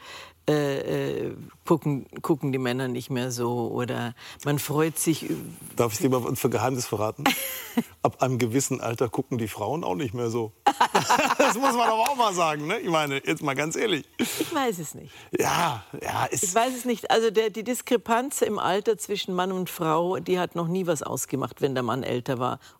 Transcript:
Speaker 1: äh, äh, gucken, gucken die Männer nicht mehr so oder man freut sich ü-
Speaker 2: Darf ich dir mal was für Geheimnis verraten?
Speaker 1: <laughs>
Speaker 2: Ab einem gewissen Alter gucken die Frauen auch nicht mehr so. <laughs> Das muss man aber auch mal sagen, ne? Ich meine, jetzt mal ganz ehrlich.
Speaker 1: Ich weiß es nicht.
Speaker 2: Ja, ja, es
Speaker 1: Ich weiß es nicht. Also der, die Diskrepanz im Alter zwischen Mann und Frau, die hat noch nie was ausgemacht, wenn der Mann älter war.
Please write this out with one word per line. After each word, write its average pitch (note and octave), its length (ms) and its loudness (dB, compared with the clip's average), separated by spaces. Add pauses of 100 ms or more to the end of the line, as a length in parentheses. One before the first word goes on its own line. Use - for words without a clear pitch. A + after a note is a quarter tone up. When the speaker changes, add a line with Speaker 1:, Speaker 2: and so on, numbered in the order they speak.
(480)
Speaker 1:
äh, C#3+ 800 0
äh, - 80 -8 (280)
gucken, D3 420 2 (140)
gucken D3 300 0
die C3 80 0
Männer B2+ 300 -2
nicht B2 220 -6
mehr B2+ 200 -2
so A#2+ 380 -2
oder A#2+ 440 -4 (320)
man D3 140 0
freut D#3 400 0
sich - 320 0
ü- E3 60 -2 (400)
Speaker 2:
Darf A#2 160 2
ich - 80 -4
dir C3+ 100 4
mal B2+ 140 2
was C3+ 140 -2
für B2+ 120 2
Geheimnis B2 360 0
verraten? G#2+ 360 -2 (420)
Speaker 1:
<laughs> - 380 -4
Speaker 2:
Ab - 180 0
einem C3 180 2
gewissen B2 420 0
Alter A#2 280 0
gucken C3 300 -4
die A2+ 80 0
Frauen A2+ 380 -4
auch F#3 100 0
nicht C3+ 200 -4
mehr A#2+ 160 -2
so. A2+ 220 -2 (140)
<laughs> - 260 2 (460)
Das C4 180 4
muss C4+ 180 2
man A#3 140 4
aber A3 120 2 (100)
auch C#4+ 60 -2
mal A3+ 180 4
sagen, D#3 320 2
ne? G3+ 140 -2
Ich B3+ 80 -4
meine, D3 380 2
jetzt E3 160 0
mal C#3 120 0
ganz D3+ 220 -2
ehrlich. - 280 0 (140)
Speaker 1:
Ich - 360 -2
weiß B3 240 0
es D#3 160 -10
nicht. - 180 -16 (260)
Speaker 2:
Ja, D3 460 2 (160)
ja, A#2 300 -2
es C3 120 -2
Speaker 1:
Ich F#3+ 120 -2
weiß B3 220 4
es A#3+ 80 -10
nicht. B3 260 -2
Also A3+ 200 4
der, A3 200 2
die A3 140 -6
Diskrepanz A#3+ 800 0
im G#3+ 160 0
Alter G3+ 400 2
zwischen G3 360 -4
Mann F#3 180 0
und F#3 180 -2
Frau, E3+ 480 2
die F3+ 200 0
hat F3 160 -2
noch E3+ 140 0
nie F3+ 180 0
was E3 160 0
ausgemacht, - 580 -4
wenn C#3 140 2
der B2+ 80 0
Mann B2 200 0
älter B2 360 -2
war. B2 200 -2 (220)